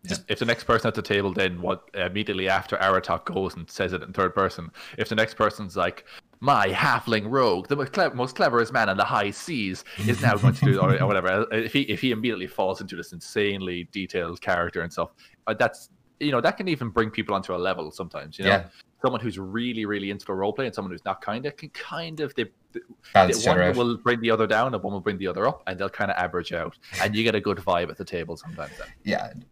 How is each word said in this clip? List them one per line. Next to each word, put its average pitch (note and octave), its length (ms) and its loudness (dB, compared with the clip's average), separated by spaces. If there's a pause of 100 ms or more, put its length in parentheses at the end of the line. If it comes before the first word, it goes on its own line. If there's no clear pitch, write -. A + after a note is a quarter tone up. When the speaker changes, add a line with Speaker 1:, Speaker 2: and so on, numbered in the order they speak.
Speaker 1:
Yeah. - 140 -4 (100)
If A2 120 -2
the B2 60 0
next A#2 200 0
person A#2 240 4
at G#2 60 -4
the G#2+ 60 -4
table G2+ 300 2
then F2+ 300 0
what - 320 -4
immediately F#2+ 560 -2
after F#2+ 260 0
Aratok F#2 480 2
goes F#2 320 -4
and E2+ 160 -12
says F#2 220 -2
it F2 100 -4
in F#2 80 -16
third F#2 240 0
person, F2 340 0 (280)
if G#2+ 100 -2
the A2+ 80 -2
next A2 200 2
person's G#2 420 -2
like, F#2 260 -2 (380)
"My A#2+ 260 4
halfling A2 640 0
rogue, A2 380 2
the C#3 80 0
mo-, C#3 80 -2
cle-, D#3 280 0
most B2+ 220 -4
cleverest A#2+ 380 2
man A2+ 160 4
on F#2+ 80 2
the G2 80 4
high G#2 260 0
seas, G2+ 540 -4 (140)
is A2+ 220 0
now A2+ 140 4
going A2+ 200 6
to - 100 2
do," G2 160 6
or, F#2+ 200 4
or F#2+ 60 4
whatever. F#2+ 400 2
Speaker 2:
<laughs> - 60 -6
Speaker 1:
If A2+ 180 0
he, C#3 120 2
if G#2 180 -2
he C3 100 2
immediately A2 360 -2
falls - 340 -2
into F#2 160 -12
this E2+ 160 -12
insanely F#2 800 -2
detailed F2 480 -4
character F2 400 0
and E2+ 100 -6
stuff, E2+ 200 -4 (360)
uh, A2 60 -2
that's, - 360 0 (300)
you D3 140 0
know, F3 80 2
that E3+ 160 2
can F#3+ 100 -4
even C3 220 -2
bring A2 200 2
people A2 240 -4
onto F#2+ 220 -2
a - 20 -2
level F2+ 320 -2
sometimes, D#2 480 -12
you G2 60 -8
know? G2 80 6
Speaker 2:
Yeah. F#2 140 4 (360)
Speaker 1:
Someone B2 200 0
who's G2+ 180 -6
really, A2 460 -4
really G2+ 260 -2
into G2 140 -10
the G2+ 80 -6
roleplay G#2 320 -2
and A2 100 -6
someone G2 160 -6
who's - 140 -10
not F#2+ 180 -4
kinda B2 280 -6
can D3 180 -16
kind E3 500 -10
of, C#3 160 -4
they, A#2 100 -2 (280)
they, A#2 80 -10 (320)
Speaker 2:
Balance F#2+ 240 6
Speaker 1:
they, - 60 -2
Speaker 2:
each - 40 4
other F2+ 140 6
Speaker 1:
one F2+ 80 6
Speaker 2:
out. F#2 80 2
Speaker 1:
will A#2+ 200 2
bring A#2+ 220 2
the A2+ 120 2
other A2 160 4
down A#2 260 4
and F#2+ 100 -4
one G2 100 -4
will G2 80 -4
bring G2 160 -2
the F#2 100 -2
other F#2+ 200 0
up, C#3 180 -4
and F#2 140 -6
they'll G2 100 -2
kinda G2 300 -2
average F2+ 320 -2
out, E2 260 -4 (240)
and G#2 140 0
you A2+ 80 2
get A2+ 120 4
a G2+ 60 2
good G2 180 0
vibe F2 300 2
at E2+ 60 -10
the F#2+ 100 -8
table E2 300 -6
sometimes - 420 -12
then. - 100 -12 (180)
Speaker 2:
Yeah. - 260 -2 (200)